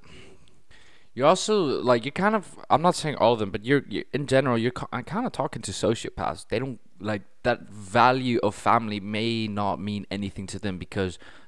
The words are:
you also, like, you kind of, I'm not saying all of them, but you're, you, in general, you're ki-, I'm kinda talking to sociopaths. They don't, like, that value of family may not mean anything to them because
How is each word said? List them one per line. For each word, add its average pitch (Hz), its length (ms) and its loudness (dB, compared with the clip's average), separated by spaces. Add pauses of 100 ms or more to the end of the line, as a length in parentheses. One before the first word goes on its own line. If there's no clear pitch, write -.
(1120)
you 120 120 -2
also, 185 360 4
like, 123 440 2
you 143 60 -4
kind 208 240 2
of, - 220 -6 (140)
I'm 131 100 4
not 175 140 4
saying 151 220 -4
all 117 160 6
of 110 60 0
them, 98 120 -2
but 104 120 -8
you're, 135 240 2
you, 104 160 -6 (100)
in 147 120 -2
general, 131 320 2
you're 117 140 0
ki-, - 200 -8
I'm 123 120 -6
kinda 214 260 -4
talking 135 320 -4
to 101 100 -8
sociopaths. - 800 -4
They 107 100 0
don't, 131 200 -6 (200)
like, 104 220 -4 (220)
that - 260 0
value 117 720 4
of 104 140 2
family 107 440 2
may 110 480 -2
not 101 320 -2
mean 104 300 -6
anything 98 380 -6
to 95 120 -8
them 95 180 -6
because 92 420 -6 (280)